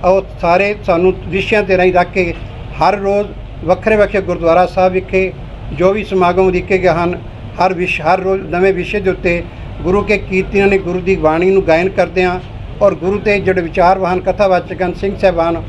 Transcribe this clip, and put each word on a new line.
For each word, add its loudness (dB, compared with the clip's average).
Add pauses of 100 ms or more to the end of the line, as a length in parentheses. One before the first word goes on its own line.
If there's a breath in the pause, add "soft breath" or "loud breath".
ਉਹ 4 (200)
ਸਾਰੇ 2 (100)
ਸਾਨੂੰ 2 (140)
ਵਿਸ਼ਿਆਂ 0
'ਤੇ 0
ਰਾਹੀਂ 4
ਰੱਖ 2
ਕੇ -2 (460)
ਹਰ 2
ਰੋਜ਼ 0 (380)
ਵੱਖਰੇ 2
ਵੱਖਰੇ 2
ਗੁਰਦੁਆਰਾ 2
ਸਾਹਿਬ 2
ਵਿਖੇ -2 (400)
ਜੋ 2
ਵੀ -2
ਸਮਾਗਮ 2
ਉਲੀਕੇ 0
ਗਏ 2
ਹਨ, 0 (380)
ਹਰ 4
ਵਿਸ਼-, -4
ਹਰ 2
ਰੋਜ਼ 0
ਨਵੇਂ 2
ਵਿਸ਼ੇ -4
ਦੇ 0
ਉੱਤੇ -2 (380 loud breath)
ਗੁਰੂ 2
ਕੇ 0
ਕੀਰਤੀਆਂ 0
ਨੇ 4
ਗੁਰੂ -2
ਦੀ 0
ਬਾਣੀ 2
ਨੂੰ 2
ਗਾਇਨ 2
ਕਰਦੇ 0
ਹਾਂ 0 (420)
ਔਰ 4
ਗੁਰੂ -2
ਤੇ 0
ਜਿਹੜੇ 0
ਵਿਚਾਰਵਾਨ 2
ਕਥਾਵਾਚਕ 0
ਹਨ, -2
ਸਿੰਘ -4
ਸਾਹਿਬਾਨ 0